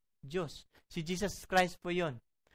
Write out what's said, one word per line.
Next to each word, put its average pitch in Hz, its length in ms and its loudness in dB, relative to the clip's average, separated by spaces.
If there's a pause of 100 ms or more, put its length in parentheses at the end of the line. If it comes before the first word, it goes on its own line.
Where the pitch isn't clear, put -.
(160)
Diyos. 147 480 -6 (240)
Si 170 160 -4
Jesus 185 400 -2
Christ 185 380 4
po 175 100 -2
yun. 165 240 0 (380)